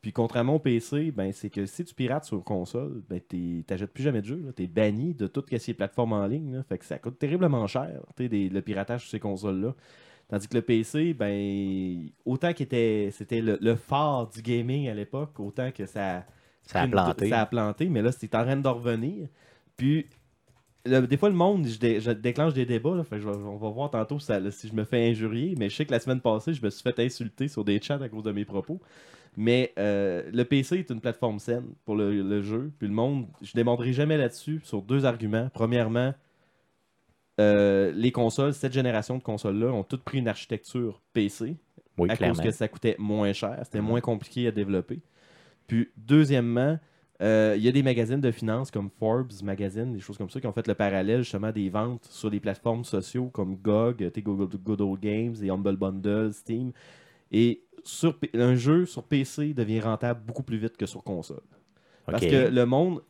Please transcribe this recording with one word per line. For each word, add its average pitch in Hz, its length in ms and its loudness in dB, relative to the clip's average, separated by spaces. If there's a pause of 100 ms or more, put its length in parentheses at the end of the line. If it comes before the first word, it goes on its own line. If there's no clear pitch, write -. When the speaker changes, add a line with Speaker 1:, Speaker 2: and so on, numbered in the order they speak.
Speaker 1:
Puis 107 120 -8
contrairement 123 420 2
au 156 40 2
P 120 200 2
C, 151 320 -4
ben, 98 220 -4
c'est - 160 -8
que 101 160 -4
si - 180 -10
tu - 100 -12
pirates 131 300 -2
sur 98 180 -6
console, 92 680 -6
ben, 90 100 -6
t'es, 87 480 -6
t'achètes 98 240 -6
plus 131 120 -8
jamais 131 180 0
de 101 60 -8
jeu, 151 180 -6
là. 127 80 -12
T'es - 120 -6
banni 107 480 0
de 110 140 -2
toutes - 300 -4
ces 113 160 -6
plateformes 113 400 -2
en 101 120 0
ligne, 135 300 -4
là. 131 80 -8
Fait 92 140 -8
que - 80 -12
ça - 140 -8
coûte 123 200 -10
terriblement 143 480 2
cher, 131 320 -4 (160)
tu 127 80 -4
sais, 123 60 -2
des, 101 180 2
le 95 140 -2
piratage 104 400 -4
sur - 100 -20
ces 107 80 -6
consoles-là. 101 540 -2 (560)
Tandis 104 180 -4
que - 80 -4
le 117 60 4
P 113 220 2
C, 156 300 0
ben, 98 960 -2 (160)
autant 131 300 -2
qu'il 139 140 -6
était, 110 440 2
c'était 113 300 -4
le, 110 180 2
le 113 160 4
phare 139 540 0
du 113 120 -16
gaming 120 460 -2
à 110 60 -4
l'époque, 135 440 -6
autant 107 340 -6
que 104 140 -8
ça 92 380 -4 (380)
Speaker 2:
Ça - 180 -4
a 85 60 4
Speaker 1:
une, 123 60 0
Speaker 2:
planté. 95 360 2
Speaker 1:
ça 113 140 2
a 110 40 2
planté, 113 440 -2
mais 127 120 0
là, 120 120 2
c'est - 220 -10
en 113 100 2
train 131 100 0
de 139 140 0
revenir. 120 580 -4 (480)
Puis, 147 300 2 (800)
le, 131 220 6
des 139 100 2
fois, 202 100 4
le 202 80 4
monde, 175 320 4
je 110 100 -4
dé-, 113 220 2
je 117 120 -2
déclenche 120 420 0
des 131 120 2
débats, 120 300 0
là, 170 80 -2
fait 110 140 -8
que 104 60 -6
je 107 40 -6
vais, 101 80 -4
on 101 220 -8
va 107 120 -6
voir 131 200 -6
tantôt 117 280 -2
si 143 100 -10
ça, 104 120 2 (100)
si 107 200 -12
je 110 40 -12
me 110 120 -2
fais 117 240 4
injurier, 117 480 -2
mais 107 100 0
je 101 80 -4
sais 151 100 0
que 139 60 -4
la 117 80 2
semaine 127 220 -2
passée, 110 320 0
je 127 100 -6
me 104 60 2
suis - 140 -10
fait 123 160 -2
insulter 120 500 -2
sur 110 160 -4
des 101 160 2
chats 143 200 -4
à 131 60 -8
cause 110 160 -10
de 107 80 -4
mes 101 140 -2
propos. 98 340 -6 (580)
Mais, 120 400 4
euh, 101 460 2 (100)
le 120 100 2
P 135 200 2
C 180 160 0
est 180 100 -6
une 113 120 -4
plateforme 113 380 -2
saine 123 280 -4 (180)
pour 104 100 -2
le, 101 280 2
le 101 180 0
jeu, 113 380 -4
puis 107 80 -4
le 101 60 -2
monde, 123 340 0 (140)
je - 120 -16
démordrai 120 400 2
jamais 151 240 2
là-dessus 147 460 -2
sur 101 180 -6
deux 131 240 2
arguments. 113 480 0
Premièrement, 120 600 2 (1300)
euh, 101 560 6
les 117 160 2
consoles, 123 420 2
cette 135 200 -4
génération 127 440 0
de 127 60 -8
consoles-là 107 440 0
ont 117 160 0
toutes 131 200 -8
pris - 140 -4
une 123 100 0
architecture 113 720 -6 (140)
P 101 160 2
C 117 260 -6 (420)
Speaker 2:
Oui, 87 120 4
Speaker 1:
à 113 80 0
Speaker 2:
clairement. 87 180 2
Speaker 1:
cause 82 80 -2
que 110 80 2
ça 110 160 -2
coûtait - 320 0
moins 104 320 0
cher, 107 320 -4
c'était 110 180 -4
Speaker 2:
Mhm. 107 60 0
Speaker 1:
moins 117 140 2
compliqué 120 460 -2
à 113 40 2
développer. 101 480 -2 (680)
Puis, 117 280 0
deuxièmement, 135 840 4 (420)
euh, 107 340 4
il 107 80 0
y 120 40 6
a 123 40 6
des 135 120 4
magazines 123 380 2
de 127 100 4
finance 113 400 -2
comme 101 180 -4
Forbes 117 420 -2 (120)
Magazine, 101 500 -4
des 101 60 -8
choses 101 180 -14
comme 95 120 -8
ça, 131 120 -8
qui 123 60 -4
ont 101 60 -4
fait 113 140 -2
le 107 60 2
parallèle 101 460 2
justement 107 320 -2
des 104 180 0
ventes 113 400 -4
sur - 220 -6
des 104 80 -2
plateformes 113 440 -2
sociaux 123 440 -4
comme 98 280 -4
gog, 107 560 2
t'sais, 110 100 -6
Google 98 360 -2
Good 101 240 -2
Old 98 180 0
Games, 110 420 -2
et 98 80 -2
Humble 95 280 0
Bundle, 101 560 0
Steam, 123 380 -4 (600)
et 117 300 4 (220)
sur - 340 0
P-, - 160 -6
un 123 220 6
jeu 151 300 4
sur - 180 -12
P 139 200 2
C 151 300 -4
devient 113 280 0
rentable 113 440 -2
beaucoup 117 180 -8
plus 113 140 -4
vite 110 200 -4
que 107 80 -4
sur - 180 -10
console. 82 380 -8 (640)
Parce - 180 0
Speaker 2:
Ok. 85 60 4
Speaker 1:
que 131 200 6
le 123 160 6
monde 151 440 2